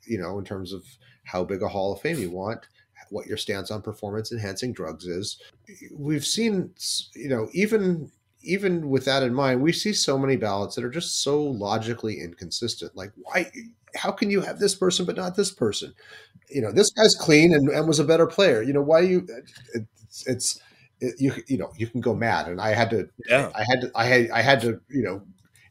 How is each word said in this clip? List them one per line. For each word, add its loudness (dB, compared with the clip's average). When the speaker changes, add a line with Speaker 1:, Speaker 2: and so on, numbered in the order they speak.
Speaker 1:
you -2
know, -6
in -8
terms -10
of -12
how -4
big -4
a -2
Hall -2
of -12
Fame -4
you -4
want, -8
what -10
your -6
stance -6
on -8
performance -8
enhancing -6
drugs -10
is. -8
We've -4
seen, 0
s-, -8
you -8
know, 0
even, 0
even -2
with 2
that 2
in 2
mind, 2
we 4
see -2
so 0
many 2
ballots -2
that -6
are -6
just -6
so 0
logically -4
inconsistent. -8
Like, -12
why, -4
how -2
can -2
you 2
have -4
this 2
person 0
but -4
not -6
this 0
person? -4
You -4
know, -2
this 4
guy's 6
clean 8
and, 6
and 2
was 4
a 2
better 6
player. 4
You -2
know, 2
why 6
you, 2
it's, -12
it's, -4
it, -4
you, 2
you 0
know, -6
you -4
can -6
go 2
mad. 0
And -6
I 0
had 2
to, -2
Speaker 2:
Yeah. 2
Speaker 1:
I -4
had 0
to, -6
I 0
had, 6
I 2
had 6
to, -2
you -2
know, -6